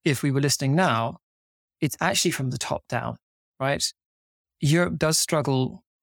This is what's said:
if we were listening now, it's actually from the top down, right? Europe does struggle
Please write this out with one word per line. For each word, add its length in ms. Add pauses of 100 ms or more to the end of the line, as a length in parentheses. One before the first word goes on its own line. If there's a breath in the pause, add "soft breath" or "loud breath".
if 180
we 80
were 100
listening 340
now, 440 (640)
it's 200
actually 300
from 200
the 80
top 300
down, 280 (440)
right? 320 (680)
Europe 360
does 220
struggle 680 (180)